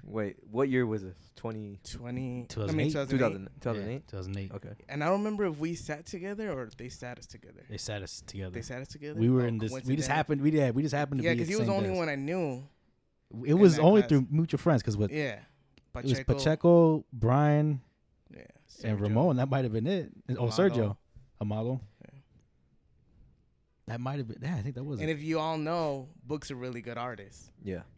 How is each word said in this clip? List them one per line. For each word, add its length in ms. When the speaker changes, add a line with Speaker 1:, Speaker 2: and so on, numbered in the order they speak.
Speaker 1:
Wait, 340
what 200
year 160
was 180
this? 120
Twenty? 480
Speaker 2:
Twenty, 380
I 140
mean, 120
Speaker 3:
Two 140
thousand 180
eight? 120
Speaker 2:
two 260
thousand 0
eight. 0
Speaker 1:
Two 20
thousand? 240
Speaker 3:
Yeah, 40
Speaker 1:
Two 20
thousand 280
eight? 180
Speaker 3:
two 100
thousand 200
eight. 160
Speaker 1:
Okay. 160
Speaker 2:
And 140
I 40
don't 120
remember 260
if 140
we 160
sat 300
together 460
or 260
they 120
sat 300
us 80
together. 420
Speaker 3:
They 80
sat 260
us 220
together. 260
Speaker 2:
They 100
sat 200
us 60
together? 320
Speaker 3:
We 100
were 140
Speaker 2:
Oh, 20
Speaker 3:
in 140
this, 120
we 80
just 80
Speaker 2:
coincidental. 280
Speaker 3:
happened, 260
we, 100
yeah, 200
we 100
just 140
happened 260
to 40
Speaker 2:
Yeah, 80
Speaker 3:
be 60
Speaker 2:
'cause 80
Speaker 3:
at 20
Speaker 2:
he 60
Speaker 3:
the 40
Speaker 2:
was 80
the 40
Speaker 3:
same 60
Speaker 2:
only 120
Speaker 3:
desk. 100
Speaker 2:
one 100
I 60
knew 480
Speaker 3:
It 60
Speaker 2:
in 80
Speaker 3:
was 180
Speaker 2:
that 60
Speaker 3:
only 180
Speaker 2:
class. 80
Speaker 3:
through 220
mutual 280
friends, 240
'cause 140
what 140
Speaker 2:
Yeah. 280
Speaker 3:
it 80
was 100
Speaker 2:
Pacheco. 200
Speaker 3:
Pacheco, 800
Brian, 680
and 140
Speaker 2:
Sergio. 40
Speaker 3:
Ramon, 360
that 120
might 140
have 100
been 140
it. 220
And, 100
oh, 100
Speaker 2:
Amago. 40
Speaker 3:
Sergio. 260
Amago. 380
Speaker 2:
Yeah. 180
Speaker 3:
That 120
might 180
have 100
been. 140
Yeah, 140
I 60
think 140
that 80
was 180
Speaker 2:
And 80
Speaker 3:
it. 40
Speaker 2:
if 80
you 180
all 180
know, 520
Book's 260
a 40
really 260
good 160
artist. 540
Speaker 1:
Yeah. 180